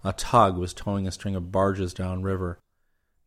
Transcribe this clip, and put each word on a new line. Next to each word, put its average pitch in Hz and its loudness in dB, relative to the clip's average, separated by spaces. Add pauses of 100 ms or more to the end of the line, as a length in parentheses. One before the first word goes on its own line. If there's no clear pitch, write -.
A 95 0
tug 101 4
was 90 -4
towing 101 -4
a 92 -4
string 98 -6
of 90 -6
barges 95 2
downriver. 92 -4 (680)